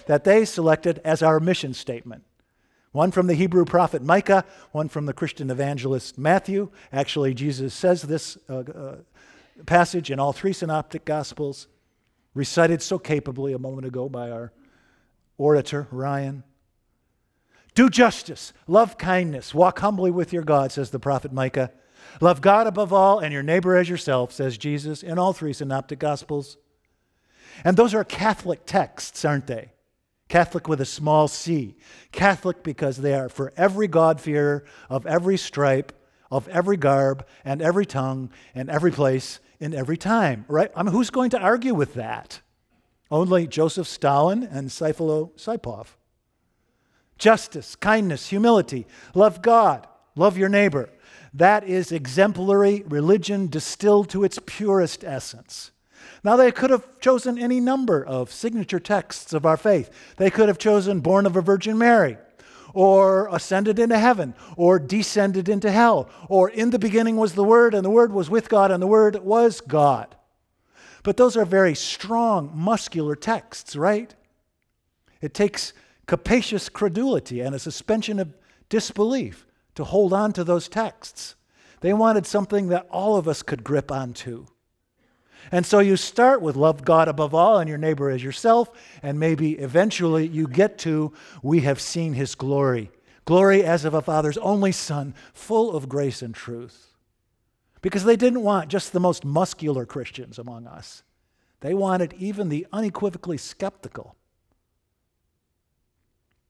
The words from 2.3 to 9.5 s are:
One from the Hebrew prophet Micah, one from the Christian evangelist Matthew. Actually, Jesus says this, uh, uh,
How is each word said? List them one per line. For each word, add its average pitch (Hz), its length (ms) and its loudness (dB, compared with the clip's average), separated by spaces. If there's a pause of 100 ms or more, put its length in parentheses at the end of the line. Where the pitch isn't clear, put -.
One 170 180 0
from 185 160 0
the 170 80 2
Hebrew 175 320 2
prophet 165 360 0
Micah, 190 440 2 (260)
one 151 160 -4
from 147 160 -8
the 139 80 -6
Christian 147 380 -8
evangelist 135 680 -6
Matthew. 190 540 0 (240)
Actually, 139 400 -2
Jesus 131 400 -6
says 180 280 0
this, 156 360 -8 (100)
uh, 131 120 -10
uh, 135 360 -16 (720)